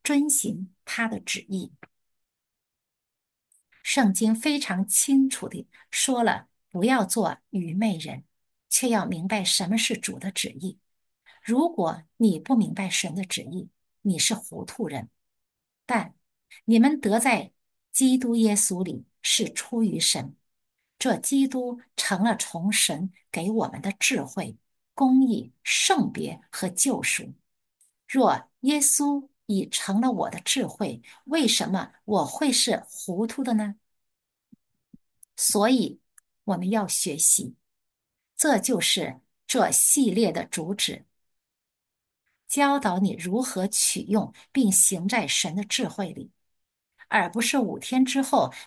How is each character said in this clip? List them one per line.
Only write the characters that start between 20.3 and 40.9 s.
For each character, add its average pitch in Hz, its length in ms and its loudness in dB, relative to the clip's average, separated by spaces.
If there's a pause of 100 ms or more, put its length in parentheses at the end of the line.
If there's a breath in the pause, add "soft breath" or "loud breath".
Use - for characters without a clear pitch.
这 247 180 2
基 269 300 2
督 247 340 -4 (160 loud breath)
成 190 280 0
了 233 100 2
从 190 380 -4
神 180 400 0 (180 soft breath)
给 175 200 -4
我 220 180 0
们 135 140 -12
的 196 100 -4
智 214 300 -2
慧、 135 340 -8 (380)
公 262 280 4
义、 240 300 0 (100)
圣 - 480 0
别 160 300 -8 (100)
和 - 200 -6
救 - 320 0
赎。 - 320 -4 (760)
若 214 400 2 (120)
耶 285 200 2
稣 285 480 2 (160)
已 196 240 -2
成 196 320 -2
了 254 100 2
我 185 200 -4
的 175 100 -10
智 - 260 -2
慧， 156 360 -6 (240 loud breath)
为 285 200 2
什 170 240 0
么 180 220 -4 (140 soft breath)
我 196 180 2
会 - 260 -2
是 - 380 2
糊 196 380 -6
涂 254 180 -6
的 240 100 -2
呢？ 208 220 -2 (1600)
所 214 320 2
以 240 320 0 (440)
我 190 120 -2
们 185 140 -4
要 208 180 0
学 156 300 -2
习， - 360 2 (800)
这 277 240 4
就 220 220 0
是 - 400 -2 (260)
这 180 240 2
系 247 400 4
列 185 220 2
的 - 140 -6
主 170 280 -6
旨， - 300 -4 (1400)